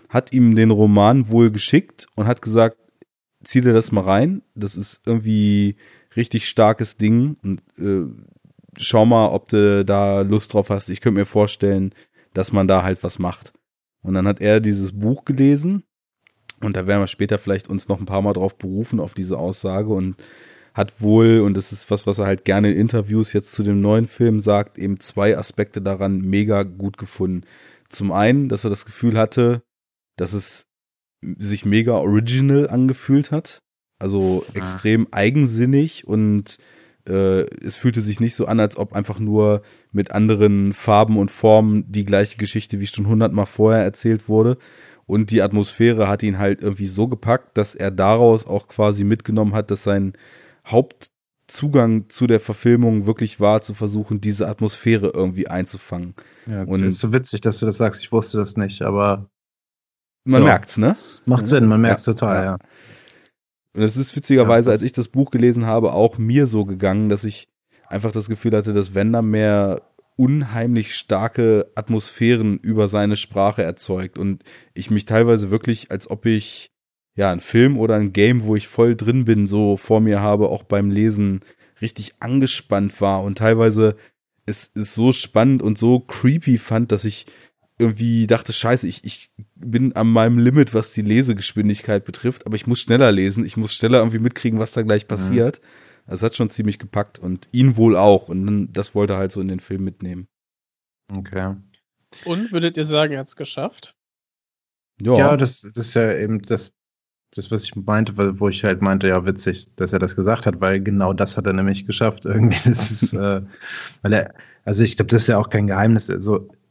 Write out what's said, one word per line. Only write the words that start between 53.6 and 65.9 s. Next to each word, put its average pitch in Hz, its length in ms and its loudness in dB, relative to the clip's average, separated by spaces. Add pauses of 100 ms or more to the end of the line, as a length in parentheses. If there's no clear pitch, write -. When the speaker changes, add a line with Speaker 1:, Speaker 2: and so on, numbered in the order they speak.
Speaker 1:
zu - 120 -10
versuchen, 104 480 -6
diese 101 260 -2
Atmosphäre 107 640 0
irgendwie 92 340 -2
einzufangen. 90 640 -10 (320)
Speaker 2:
Ja, 104 180 -8
Speaker 1:
Und 95 200 -2
Speaker 2:
ist 95 160 0
so 110 140 -2
witzig, 127 280 -2
dass 107 180 -2
du 113 60 -4
das 104 120 -2
sagst. 110 240 -2
Ich - 100 -20
wusste 110 260 -2
das 101 200 -6
nicht, 98 240 -6
aber 101 480 -2 (960)
Speaker 1:
man 127 160 6
Speaker 2:
ja. - 80 6
Speaker 1:
merkt's, - 280 0
ne? 113 160 2 (320)
Speaker 2:
Macht 127 220 2
Sinn, 127 200 4
man 107 140 4
merkt's 113 240 2
Speaker 1:
Ja. 113 80 0
Speaker 2:
total, 107 240 -2
Speaker 1:
Ja. 92 60 0
Speaker 2:
ja. 95 140 -4 (1160)
Speaker 1:
Und 104 100 -6
es 110 140 0
ist 135 180 -6
witzigerweise, 120 540 4
Speaker 2:
Ja, 113 40 4
das 107 80 0
Speaker 1:
als - 20 -2
ich 123 80 -4
das 120 160 -6
Buch 135 240 -2
gelesen 120 340 2
habe, 113 280 0